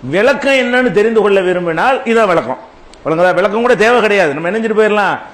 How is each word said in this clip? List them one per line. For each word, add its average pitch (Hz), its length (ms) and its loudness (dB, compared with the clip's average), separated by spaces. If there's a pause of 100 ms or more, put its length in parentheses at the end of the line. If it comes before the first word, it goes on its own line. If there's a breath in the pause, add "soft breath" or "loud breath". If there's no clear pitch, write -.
விளக்கம் 220 520 0
என்னன்னு 247 380 0
தெரிந்து 214 300 2
கொள்ள 196 200 2
விரும்பினால் 180 580 0
இதான் 226 280 0
விளக்கம். 156 420 -2 (360)
விளங்குதா? 170 280 0
விளக்கம் 202 280 0
கூட 240 140 2
தேவை 220 260 2
கிடையாது, 196 320 0
நம்ம 165 160 -4
நினைஞ்சிட்டு 220 280 -2
போயிடலாம். 208 400 0 (160)